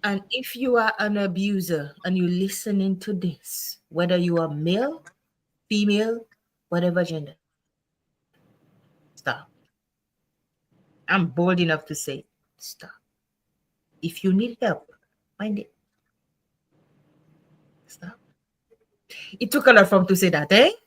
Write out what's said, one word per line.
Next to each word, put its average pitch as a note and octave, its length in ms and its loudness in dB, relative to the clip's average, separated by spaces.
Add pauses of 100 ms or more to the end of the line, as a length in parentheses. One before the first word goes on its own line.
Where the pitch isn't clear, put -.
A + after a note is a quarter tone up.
And G3+ 180 -2 (100)
if B3+ 240 -8
you B3 220 0
are A3 220 2
an G#3 180 0
abuser F3+ 760 -2 (120)
and F3+ 120 0
you're F3+ 120 2
listening F#3+ 720 -2
to G#3 140 -8
this, - 640 -8 (120)
whether F3 280 0
you F3 200 0
are E3 120 0
male, F#3+ 540 -2 (680)
female, G#3+ 560 0 (440)
whatever F3 340 0
gender, D#3+ 320 -8 (1800)
stop. - 340 -8 (1600)
I'm F3+ 180 2
bold F3 320 0
enough D#3+ 260 0
to D3+ 100 -10
say, - 300 -10 (320)
stop. - 340 -20 (1080)
If E3+ 220 -8
you F#3+ 100 2
need A#3 280 -2
help, - 300 -4 (460)
find G#3 220 -6
it. - 140 -14 (2250)
Stop. - 320 -18 (1200)
It A#3 120 -4
took C#4 160 2
a C4 60 8
lot G3+ 140 10
from F#3+ 200 4
to G3 80 4
say F#3 140 2
that, D3+ 220 0
eh? B3 200 8 (160)